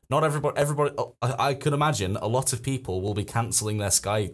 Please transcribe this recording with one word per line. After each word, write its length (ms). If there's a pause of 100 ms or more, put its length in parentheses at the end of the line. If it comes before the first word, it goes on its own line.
(100)
Not 120
everybody, 360
everybody, 360 (280)
I, 260
I 60
could 180
imagine 460
a 80
lot 260
of 100
people 380
will 140
be 100
cancelling 540
their 120
Sky 440